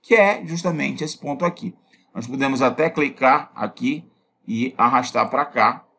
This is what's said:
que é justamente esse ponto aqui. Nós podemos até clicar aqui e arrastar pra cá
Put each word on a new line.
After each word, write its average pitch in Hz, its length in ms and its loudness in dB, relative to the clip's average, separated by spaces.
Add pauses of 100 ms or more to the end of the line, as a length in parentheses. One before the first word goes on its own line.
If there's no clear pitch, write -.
que - 140 2
é 208 320 4
justamente 156 580 -4
esse 156 140 -10
ponto 143 260 -6
aqui. 143 300 -4 (400)
Nós 117 120 -10
podemos 135 360 -2
até 135 260 2
clicar 143 680 0
aqui 127 520 -6 (420)
e 117 280 -4
arrastar 123 540 2
pra 135 140 0
cá 120 400 0 (140)